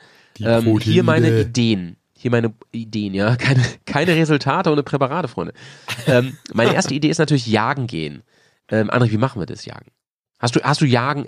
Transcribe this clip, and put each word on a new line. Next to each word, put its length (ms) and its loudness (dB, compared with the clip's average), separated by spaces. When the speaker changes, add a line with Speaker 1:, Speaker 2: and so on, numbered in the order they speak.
Speaker 1:
Die 60 -10
Speaker 2:
Ähm, 200 2
hier 80 4
Speaker 1:
Proteine. 320 4
Speaker 2:
meine 380 4
Ideen. 560 -2
Hier 160 -4
meine 220 0
Ideen, 440 -6
ja. 200 0
<laughs> 20 -2
Keine, 260 2
keine 280 0
Resultate 560 0
ohne 120 0
Präparate, 440 -4
Freunde. 260 -8
Ähm, 320 2
meine 220 2
erste 180 -2
Idee 160 0
ist 80 -2
natürlich 300 0
Jagen 400 0
gehen. 340 -10
Ähm, 220 0
André, 180 4
wie 80 -2
machen 240 -2
wir 60 -8
das, 180 -14
Jagen? 220 -18
Hast 180 -2
du, 80 0
hast 180 0
du 40 2
Jagen, 420 0